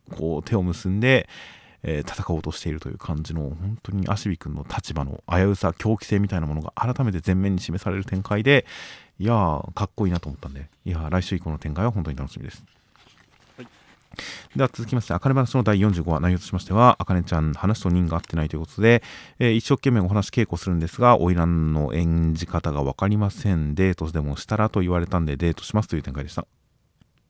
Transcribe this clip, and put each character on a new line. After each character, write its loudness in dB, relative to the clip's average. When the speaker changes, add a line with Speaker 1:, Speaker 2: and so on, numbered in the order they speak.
Speaker 1:
こ -2
う -6
手 -2
を 2
結 -2
ん 0
で、 4
え -2
ー、 -10
戦 -4
お -2
う -6
と -4
し -10
て -6
い -2
る -6
と -10
い -8
う -12
感 -6
じ -8
の、 -4
本 -6
当 -10
に -2
ア 0
シ -4
ビ -2
君 -10
の -8
立 -6
場 -2
の -10
危 4
う 4
さ、 -2
狂 0
気 -10
性 0
み 2
た -4
い 0
な -2
も -2
の -2
が -8
改 -2
め 0
て -2
前 2
面 2
に 0
示 -6
さ -4
れ -2
る -4
展 -4
開 0
で、 4
い -6
や 2
ー、 0
か -2
っ -6
こ 0
い 2
い 0
な 0
と -8
思 -8
っ -18
た -12
ん -12
で、 -14
い -4
や -2
ー、 -4
来 2
週 -4
以 -2
降 -6
の -4
展 -6
開 -2
は 0
本 -2
当 -4
に -6
楽 -8
し -14
み -12
で -12
す。 -20
Speaker 2:
は -18
い。 -18
Speaker 1:
で 2
は 0
続 -8
き 0
ま 2
し -6
て、 -2
あ 0
か 2
ね 4
話 0
の 4
第 4
四 6
十 0
五 0
話、 2
内 4
容 2
と -16
し -8
ま -2
し -6
て -6
は、 6
あ -2
か 0
ね 2
ち -4
ゃ 2
ん、 2
話 0
と 0
人 4
が -2
合 0
っ -6
て -6
な 2
い -2
と -6
い -4
う -4
こ -6
と -6
で、 6
え 4
ー、 4
一 2
生 4
懸 2
命 4
お 2
話 0
稽 2
古 -6
す -6
る 2
ん 2
で 0
す -6
が、 8
花 4
魁 2
の 2
演 2
じ -6
方 -2
が -2
わ -2
か -2
り 2
ま 2
せ 0
ん。 0
デ 4
ー 0
ト -4
で -2
も -4
し -12
た -4
ら 2
と 0
言 2
わ 2
れ 0
た 0
ん 2
で、 -2
デ 2
ー 0
ト -12
し -4
ま 2
す -12
と -6
い -2
う -12
展 -8
開 -6
で -12
し -18
た。 -8